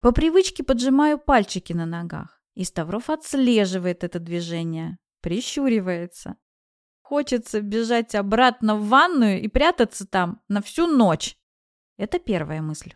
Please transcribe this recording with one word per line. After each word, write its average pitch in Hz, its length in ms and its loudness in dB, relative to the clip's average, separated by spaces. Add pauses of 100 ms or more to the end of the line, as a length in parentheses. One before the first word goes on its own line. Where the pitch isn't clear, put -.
По 240 100 6
привычке 330 520 2
поджимаю 269 540 2
пальчики 208 560 0
на 170 120 -4
ногах, 170 560 -12 (140)
и - 80 -6
Ставров 185 460 -6
отслеживает 214 920 0
это 175 160 -8
движение, 165 800 -6 (240)
прищуривается. 185 1120 -4 (680)
Хочется 254 600 -2
бежать 226 540 -2
обратно 220 600 2
в 214 120 -4
ванную 254 540 4
и 214 60 -6
прятаться 254 580 2
там 180 440 -2
на 208 120 -2
всю 339 260 -2
ночь. 226 500 2 (600)
Это 220 220 -4
первая 156 420 -4
мысль. 156 340 -10